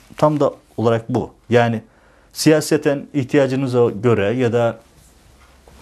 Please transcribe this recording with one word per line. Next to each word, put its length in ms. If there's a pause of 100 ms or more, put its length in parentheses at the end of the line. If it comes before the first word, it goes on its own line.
(180)
tam 220
da 140 (240)
olarak 320
bu. 220 (180)
Yani 320 (520)
siyaseten 800
ihtiyacınıza 760
göre 440
ya 200
da 260 (1040)